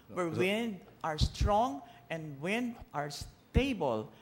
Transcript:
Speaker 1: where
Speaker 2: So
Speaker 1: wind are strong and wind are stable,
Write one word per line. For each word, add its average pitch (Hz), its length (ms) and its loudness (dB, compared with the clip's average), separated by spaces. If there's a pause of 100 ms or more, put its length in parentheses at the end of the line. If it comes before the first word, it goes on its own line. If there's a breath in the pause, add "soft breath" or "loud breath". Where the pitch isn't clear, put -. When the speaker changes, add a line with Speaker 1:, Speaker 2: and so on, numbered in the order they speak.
(120)
Speaker 1:
where 175 160 0
Speaker 2:
So 160 100 -2
Speaker 1:
wind 208 420 0 (220)
are 156 140 -2
strong 233 640 2 (300 loud breath)
and 156 320 -6
wind 233 340 0 (160)
are 143 160 -4
stable, 160 1120 0